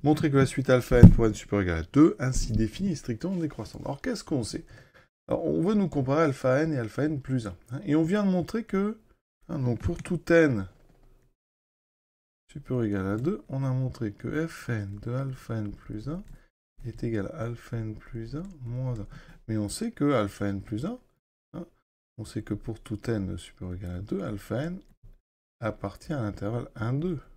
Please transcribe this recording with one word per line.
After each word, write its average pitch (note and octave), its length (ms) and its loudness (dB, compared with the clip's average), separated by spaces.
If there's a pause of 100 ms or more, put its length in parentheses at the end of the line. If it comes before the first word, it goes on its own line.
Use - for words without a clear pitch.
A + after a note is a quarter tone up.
Montrer D3+ 280 2
que C#3 60 4
la C3+ 80 6
suite C3 240 -4
alpha B2+ 300 4
n A#2 100 12
pour A#2 160 8
n G#2+ 80 2
supérieur G2+ 320 -2
ou F2+ 40 0
égal D#2+ 140 -2
à E2 80 -10
deux, E3 280 6
ainsi B2+ 340 -2
définie, A2+ 380 -2
est D3+ 40 -2
strictement E3 400 -6
décroissante. D3 460 -8
Alors C#3 200 -8
qu'est-ce B3 220 -6
qu'on C3 200 -2
sait ? - 220 -8 (640)
Alors, - 180 -2
on D#3+ 160 0
veut G#3 140 0
nous F#3+ 140 2
comparer C#3+ 340 0
alpha C3+ 400 2
n D#3+ 100 -2
et C#3 40 -2
alpha A#2 260 -4
n D3+ 180 -2
plus B2+ 260 -4
un, F#2 100 -10 (140)
hein, C#3 140 -10
et D3 100 2
on D#3+ 80 4
vient G3+ 220 0
de F#3+ 40 4
montrer F#3 340 -2
que, G#3 340 -2 (520)
hein, E3 100 -6
donc B2 200 0
pour - 220 -4
tout E3+ 200 -4 (100)
n C#3 360 6 (1800)
supérieur B2+ 320 -6
ou A2+ 60 0
égal G2 200 -2
à G#2 100 -2
deux, E3 320 -4
on C3+ 140 -4
a C3+ 60 -2
montré B2+ 420 -4
que D3+ 360 -6
F - 220 -12
N G#2 340 -6
de A#2 80 -8
alpha B2+ 460 -8
n G#2 140 -6
plus A2 380 -12
un F#3 140 -8 (640)
est A2+ 180 -10
égal A2 240 -2
à - 160 -10
alpha A#2 340 -8
n A2 180 -6
plus A2+ 420 -12
un E3+ 60 -8 (180)
moins B2 380 -6
un. G2 80 -10 (400)
Mais A2 100 -2
on G#2 120 -2
sait A3+ 220 -6
que C#3+ 220 0
alpha G#2 340 0
n G2 140 -4
plus G#2+ 240 -6
un, A#3+ 140 -8 (540)
hein, F3 140 -12 (500)
on G#2+ 80 -10
sait - 160 -8
que G#2 140 -6
pour A2 240 -10
tout - 320 -8
n F#2+ 260 -4
supérieur - 360 -12
ou F2+ 40 -10
égal F2+ 200 -10
à F2+ 40 -8
deux, F#3 220 -6
alpha A2 400 -6
n F3+ 160 -8 (800)
appartient G#2+ 540 -8
à C3+ 80 -4
l'intervalle G#2 520 -6
un, A#2 200 -4
deux. D#3 260 -4 (180)